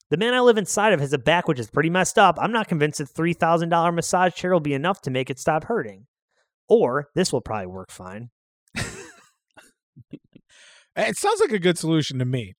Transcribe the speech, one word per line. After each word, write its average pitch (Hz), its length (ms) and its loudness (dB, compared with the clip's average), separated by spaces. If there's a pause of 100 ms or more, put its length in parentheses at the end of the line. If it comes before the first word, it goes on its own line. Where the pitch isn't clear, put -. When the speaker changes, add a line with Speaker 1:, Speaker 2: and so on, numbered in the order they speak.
(100)
Speaker 1:
"The 147 60 0
man 226 180 0
I 254 60 2
live 240 180 6
inside 208 340 0
of 156 80 2
has 139 120 -4
a 147 60 2
back 160 280 0
which 139 140 0
is 110 100 -10
pretty 156 200 0
messed 180 280 0
up. 185 220 6
I'm 180 120 0
not 233 160 -2
convinced 151 320 0
a 143 60 -8
three 165 260 -2
thousand 170 360 0
dollar 170 240 2
massage 175 420 0
chair 180 180 -4
will 180 80 4
be 147 140 -2
enough 165 280 -2
to 139 100 -6
make 127 180 -2
it 131 80 -10
stop 156 260 -2
hurting." 113 420 -6 (600)
Or, 135 460 2
"This 180 180 0
will 127 80 0
probably 107 280 -8
work 92 220 -14
fine." 101 400 -16 (440)
<laughs> - 100 -8 (2000)
Speaker 2:
It 214 200 -2
sounds 415 240 0
like 349 120 2
a 208 80 2
good 175 180 2
solution 156 400 0
to 127 60 0
me. 123 340 -4